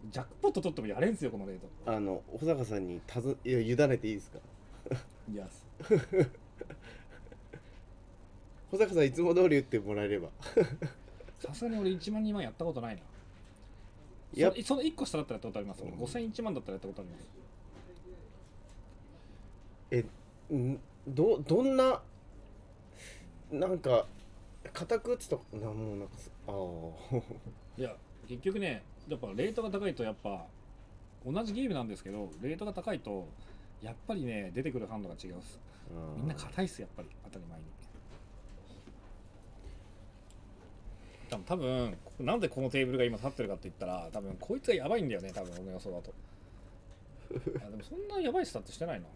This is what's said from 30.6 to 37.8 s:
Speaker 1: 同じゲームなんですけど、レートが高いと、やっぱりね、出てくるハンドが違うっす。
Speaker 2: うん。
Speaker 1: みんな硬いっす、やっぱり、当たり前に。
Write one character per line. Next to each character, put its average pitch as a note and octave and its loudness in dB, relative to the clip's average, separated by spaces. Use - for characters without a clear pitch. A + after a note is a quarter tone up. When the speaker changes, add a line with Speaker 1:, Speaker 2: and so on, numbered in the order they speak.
Speaker 1:
同 E3 0
じ G#3+ -2
ゲ B3 0
ー B3+ 2
ム F#3+ 2
な B2+ 0
ん A2+ -4
で G#2 -4
す - -10
け F#2+ -8
ど、 G2+ -4
レ C3+ 0
ー - -6
ト G3 -6
が G#3 -2
高 G3 -2
い C#3 -4
と、 G#2+ -4
や A2 -8
っ G#2+ -10
ぱ A3+ 0
り E3 -2
ね、 G#2 -2
出 B2 0
て C#3 0
く B2 -2
る A2+ -2
ハ A2 -6
ン G#2 -4
ド F2+ -6
が E2 -8
違 F#2 -10
う F2 -8
っ F2+ -10
す。 - -14
Speaker 2:
う E2+ -6
ん。 A#2 -2
Speaker 1:
み - -
ん D3+ 0
な D#3 -2
硬 - -2
い - 4
っ F#3 0
す、 - -8
や G2 -8
っ - -14
ぱ F#2 -10
り、 - -12
当 G2+ -12
た - -10
り F2 -10
前 E2+ -12
に。 D#2 -12